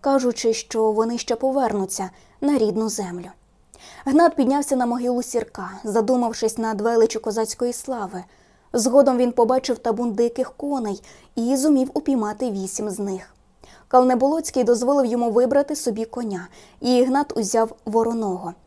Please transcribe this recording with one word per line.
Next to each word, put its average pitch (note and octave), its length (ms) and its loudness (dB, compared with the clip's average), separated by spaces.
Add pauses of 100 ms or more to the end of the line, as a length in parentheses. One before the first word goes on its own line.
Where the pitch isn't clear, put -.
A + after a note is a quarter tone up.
кажучи, B3 520 0
що A3 380 0
вони A3+ 260 0
ще A#3 180 -2
повернуться G#3+ 720 -2 (320)
на C#4+ 160 2
рідну G#3+ 320 0
землю. F3+ 380 -8 (760)
Гнат D#4+ 300 4
піднявся C#4 400 2
на B3 100 0
могилу A#3+ 380 -2
Сірка, G3+ 480 -6 (120)
задумавшись A3+ 760 0
над A3 240 -4
величчю A3+ 380 2
козацької A3 540 -4
слави. G3 500 -8 (500)
Згодом B3 440 4
він B3 140 2
побачив B3 460 0
табун A#3 340 -4
диких A#3 400 -2
коней A#3+ 500 -6 (340)
і A#3+ 220 0
зумів C4 360 2
упіймати A#3+ 580 -2
вісім G3 380 -6
з G3+ 100 -8
них. F#3+ 340 -6 (540)
Калнеболоцький B3+ 760 4
дозволив A#3+ 420 2
йому A#3 260 0
вибрати C4+ 440 2
собі A3 300 -4
коня, G3 420 -8 (340)
і B3 160 2
Ігнат C4 400 2
узяв A3+ 380 0 (100)
вороного. A3 680 -2 (120)